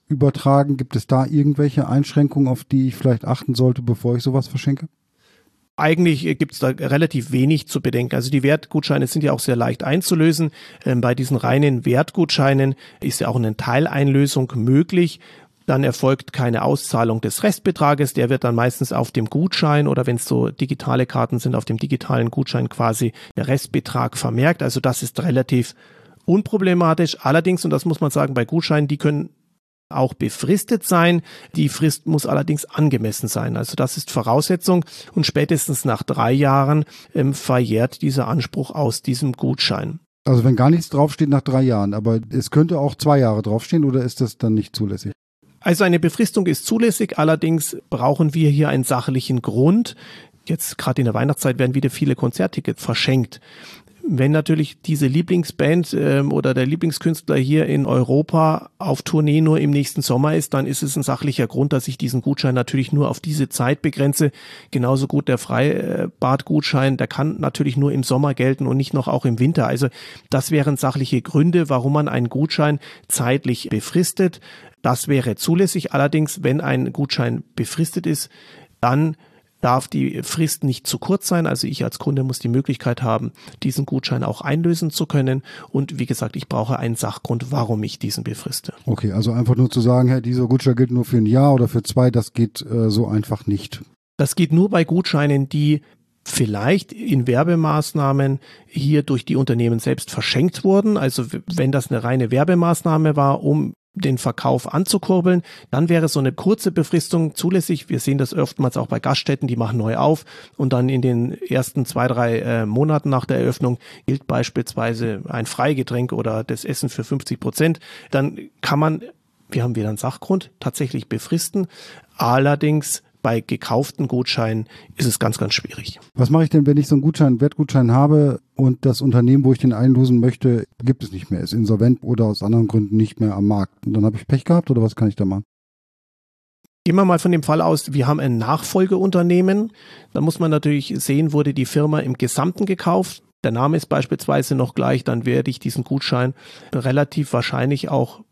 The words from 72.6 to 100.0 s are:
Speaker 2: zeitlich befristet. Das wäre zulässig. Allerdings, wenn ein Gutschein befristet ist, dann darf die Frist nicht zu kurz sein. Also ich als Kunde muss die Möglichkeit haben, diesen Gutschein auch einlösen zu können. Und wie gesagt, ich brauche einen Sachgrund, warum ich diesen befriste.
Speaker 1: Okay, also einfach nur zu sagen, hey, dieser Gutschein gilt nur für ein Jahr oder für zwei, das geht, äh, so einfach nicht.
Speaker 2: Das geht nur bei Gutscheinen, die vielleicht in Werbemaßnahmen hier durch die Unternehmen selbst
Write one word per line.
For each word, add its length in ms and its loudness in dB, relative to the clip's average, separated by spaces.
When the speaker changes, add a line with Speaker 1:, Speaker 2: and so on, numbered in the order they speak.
Speaker 2:
zeitlich 640 -2
befristet. 720 -2
Das 260 -2
wäre 280 0
zulässig. 580 0
Allerdings, 500 0
wenn 160 2
ein 320 -2
Gutschein 540 -2
befristet 500 -4
ist, 240 -4
dann 340 0
darf 260 0
die 360 -4
Frist 400 -4
nicht 240 -2
zu 100 -4
kurz 300 -2
sein. 180 0
Also 220 -2
ich 160 -4
als 160 -6
Kunde 240 -2
muss 160 -4
die 80 -6
Möglichkeit 560 -2
haben, 280 -2
diesen 240 -2
Gutschein 380 -4
auch 180 -4
einlösen 480 0
zu 160 -4
können. 380 0
Und 300 -4
wie 80 -2
gesagt, 280 -4
ich 140 -10
brauche 300 -2
einen 160 -2
Sachgrund, 560 -6
warum 320 -2
ich 160 -8
diesen 240 -6
befriste. 500 -10
Speaker 1:
Okay, 240 -2
also 200 0
einfach 240 2
nur 140 2
zu 100 -2
sagen, 300 4
hey, 100 2
dieser 280 -2
Gutschein 280 2
gilt 140 2
nur 160 0
für 120 0
ein 100 4
Jahr 260 6
oder 140 4
für 160 -2
zwei, 260 2
das 240 -2
geht, 320 -2
äh, 240 0
so 160 2
einfach 400 -2
nicht. 380 -6
Speaker 2:
Das 180 -2
geht 160 2
nur 200 4
bei 120 2
Gutscheinen, 640 0
die 360 0
vielleicht 640 -2
in 360 -2
Werbemaßnahmen 1120 0
hier 380 0
durch 220 -2
die 100 -2
Unternehmen 420 2
selbst 320 -4